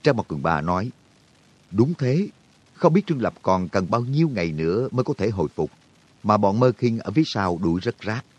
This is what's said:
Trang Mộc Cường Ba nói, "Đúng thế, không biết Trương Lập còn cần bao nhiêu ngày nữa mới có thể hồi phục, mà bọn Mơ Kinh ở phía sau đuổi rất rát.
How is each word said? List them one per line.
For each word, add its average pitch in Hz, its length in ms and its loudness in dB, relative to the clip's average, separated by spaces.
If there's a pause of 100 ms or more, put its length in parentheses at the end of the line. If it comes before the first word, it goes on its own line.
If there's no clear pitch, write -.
Trang 143 140 4
Mộc 101 120 -4
Cường 73 140 -6
Ba 80 180 2
nói, 90 300 -2 (800)
"Đúng 123 280 0
thế, 147 300 0 (460)
không 160 180 4
biết 202 140 2
Trương 139 160 -2
Lập 90 200 -2
còn 92 260 0
cần 92 220 -2
bao 117 100 2
nhiêu 139 280 0
ngày 90 240 -2
nữa 85 380 -2
mới 127 140 -2
có 147 140 -4
thể 104 120 0
hồi 90 240 -2
phục, 78 160 -4 (520)
mà 104 140 2
bọn 104 240 2
Mơ 127 180 4
Kinh 113 200 0
ở - 120 -8
phía 156 160 2
sau 92 360 -2
đuổi 90 180 0
rất 113 160 -6 (100)
rát. 113 180 -6 (140)